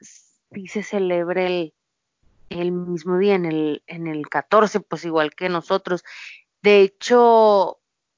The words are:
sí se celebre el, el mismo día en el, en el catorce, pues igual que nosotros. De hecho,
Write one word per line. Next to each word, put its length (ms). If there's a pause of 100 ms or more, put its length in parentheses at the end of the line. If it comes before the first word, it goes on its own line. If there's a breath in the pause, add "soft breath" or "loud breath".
sí 640
se 160
celebre 640
el, 260 (760)
el 220
mismo 460
día 180
en 100
el, 420
en 200
el 220
catorce, 520
pues 240
igual 300
que 120
nosotros. 560 (580 loud breath)
De 200
hecho, 960 (380)